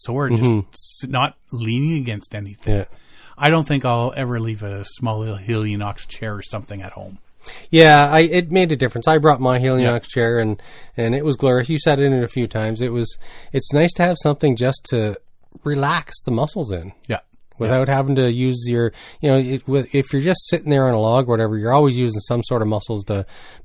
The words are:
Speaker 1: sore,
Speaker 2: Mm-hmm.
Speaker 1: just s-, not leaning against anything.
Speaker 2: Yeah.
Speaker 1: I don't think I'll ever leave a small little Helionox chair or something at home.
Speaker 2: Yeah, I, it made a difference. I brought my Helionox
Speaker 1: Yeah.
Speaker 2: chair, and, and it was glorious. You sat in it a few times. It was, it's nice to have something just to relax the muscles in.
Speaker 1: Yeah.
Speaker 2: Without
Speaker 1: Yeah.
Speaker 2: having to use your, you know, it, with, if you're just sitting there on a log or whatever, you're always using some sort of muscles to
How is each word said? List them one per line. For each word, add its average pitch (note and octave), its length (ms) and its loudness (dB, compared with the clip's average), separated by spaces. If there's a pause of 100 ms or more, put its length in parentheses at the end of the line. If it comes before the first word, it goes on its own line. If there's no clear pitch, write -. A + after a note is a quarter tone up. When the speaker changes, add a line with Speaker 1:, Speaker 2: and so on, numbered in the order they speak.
Speaker 1:
sore, C3+ 240 -2
Speaker 2:
Mm-hmm. A#2 140 2
Speaker 1:
just A#2+ 120 4 (500)
s-, C3 60 -10
not C3+ 260 -2 (140)
leaning B2+ 500 -2
against A2+ 340 -8
anything. G2+ 400 -2
Speaker 2:
Yeah. G2 100 2 (520)
Speaker 1:
I D3 140 2
don't D#3+ 160 2
think C#3 180 -2
I'll A#2+ 320 0
ever B2 240 -4
leave A2 220 -6
a G2+ 220 -8
small A2 360 -6
little A2 180 -6
Helionox G#2 680 -4
chair A2 260 -10
or G2 80 -10
something G2+ 400 -12
at F#2+ 100 -14
home. F#2+ 260 -16 (520)
Speaker 2:
Yeah, D3+ 400 8
I, D#3 100 6
it E3+ 320 2
made F3+ 180 4
a D3 60 0
difference. A#2+ 320 -2
I D#3 100 4
brought D3 220 4
my B2+ 180 2
Helionox B2+ 240 2
Speaker 1:
Yeah. A#2+ 160 2 (100)
Speaker 2:
chair, A#2 300 0
and, G#2+ 240 -2 (340)
and A#2 180 0
it C#3+ 100 -2
was C#3+ 120 0
glorious. B2+ 320 2
You D#3 100 -2
sat C#3+ 220 2
in C#3 120 4
it B2 120 2
a A#2 40 -4
few B2 180 -2
times. A2 340 -4
It B2 120 -2
was, A#2 260 -4 (340)
it's - 220 -2
nice E3 200 4
to F3 100 2
have F3 180 2
something D3 340 2
just B2+ 340 -2
to G#2+ 260 -2 (480)
relax D3 500 -2 (100)
the C3+ 60 -4
muscles B2+ 420 -2
in. F2+ 200 -8 (160)
Speaker 1:
Yeah. G#2+ 100 -4 (400)
Speaker 2:
Without B2+ 300 2
Speaker 1:
Yeah. C#3 60 2
Speaker 2:
having C3+ 220 2
to B2+ 140 4
use B2 380 -2
your, A#2+ 240 2 (280)
you D3 100 2
know, C3+ 80 6
it, C3 280 -2
with, C3+ 280 0
if C#3 180 0
you're C#3 100 0
just F3+ 260 0
sitting D#3 220 -2
there C3+ 160 4
on B2 80 2
a A2 60 2
log A#2+ 280 2
or A#2+ 40 0
whatever, A2 260 0
you're A2+ 140 0
always C#3 260 4
using A2+ 220 0
some A#2+ 240 -2
sort A#2+ 180 -2
of G#2+ 60 0
muscles G#2 360 -4
to G2 220 -4 (380)